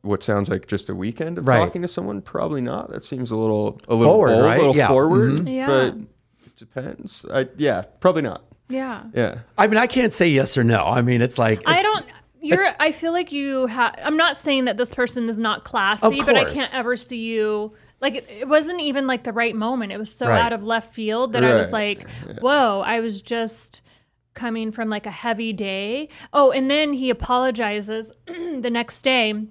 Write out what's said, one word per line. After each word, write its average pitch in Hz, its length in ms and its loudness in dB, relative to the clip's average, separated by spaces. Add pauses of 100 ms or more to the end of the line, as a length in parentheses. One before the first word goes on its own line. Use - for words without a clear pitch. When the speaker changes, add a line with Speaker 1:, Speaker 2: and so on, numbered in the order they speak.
Speaker 1:
what 101 180 0
sounds 101 280 0
like 92 180 -4
just - 220 -4
a 95 60 -6
weekend 117 420 -6
of 131 100 -4
Speaker 2:
Right. 127 120 4
Speaker 1:
talking 175 220 -2
to 175 60 -6
someone? 190 340 -8
Probably 156 400 -4
not. 123 300 -6
That - 120 -12
seems 127 280 -8
a 110 40 -4
little, 107 520 0
a 117 80 2
little 123 180 8
Speaker 2:
Forward, 180 200 6
Speaker 1:
bold, 113 120 6
Speaker 2:
right? 113 100 4
Speaker 1:
a - 40 4
little 143 160 4
Speaker 2:
Yeah. 131 140 6
Speaker 1:
forward, 135 480 4
Speaker 2:
Mm-hmm. 170 100 -2
Speaker 3:
Yeah. 262 200 -4
Speaker 1:
but 131 200 4 (580)
it - 120 -20
depends. - 760 -14
I, 131 140 0 (100)
yeah, 120 260 0 (180)
probably 170 200 4
not. 110 220 -6 (260)
Speaker 3:
Yeah. 254 340 -8 (100)
Speaker 1:
Yeah. 117 220 0 (220)
Speaker 2:
I 208 100 6
mean, 214 100 4
I 240 100 4
can't 240 260 2
say 175 160 4
yes 135 280 2
or 123 60 4
no. 113 220 4
I 120 160 2
mean, 120 200 2
it's 123 160 0
like, 110 280 2
Speaker 3:
I 320 100 4
Speaker 2:
it's, 381 80 4
Speaker 3:
don't, 427 220 0 (360)
you're, 330 200 2
Speaker 2:
it's 381 180 0
Speaker 3:
I 311 120 2
feel 330 220 -4
like 349 180 -2
you 269 360 -2
ha-, 233 260 -2 (100)
I'm 302 140 0
not 339 200 2
saying 269 280 0
that 214 120 -2
this 247 160 -4
person 240 360 -4
is 220 80 -6
not 220 260 -4
classy, 214 560 0
Speaker 2:
Of 233 60 -2
Speaker 3:
but 233 100 4
I - 80 6
Speaker 2:
course. - 100 -4
Speaker 3:
can't 269 200 -4
ever 240 240 -4
see 240 260 -14
you, 214 500 -4 (280)
like, 262 140 -2
it, - 120 -12 (140)
it 262 80 -8
wasn't 320 320 2
even, 269 260 -2
like, 247 160 -4
the 240 80 -6
right 233 240 -2
moment. 220 380 -4
It 202 60 -10
was 214 140 -10
so 240 140 -4
Speaker 2:
Right. 226 140 4
Speaker 3:
out 233 100 2
of 214 120 -6
left 226 300 -2
field 226 400 -2
that 247 120 2
I 254 80 6
was 180 180 2
Speaker 1:
Right. 208 280 -2
Speaker 3:
like, - 80 -20 (200)
Speaker 1:
Yeah. - 140 -14
Speaker 3:
"Whoa," 240 440 2
I 226 140 0
was 220 220 -6
just 226 580 -8 (540)
coming 226 400 -6
from, 220 160 -6
like, 208 160 -6
a 208 60 -8
heavy 226 420 -4
day. 202 560 -6 (240)
Oh, 277 180 6
and 262 180 0
then 294 220 0
he 254 180 -2
apologizes 220 1120 -2
<clears throat> - 80 -20
the 339 420 -8
next 233 340 -6
day 233 320 2 (160)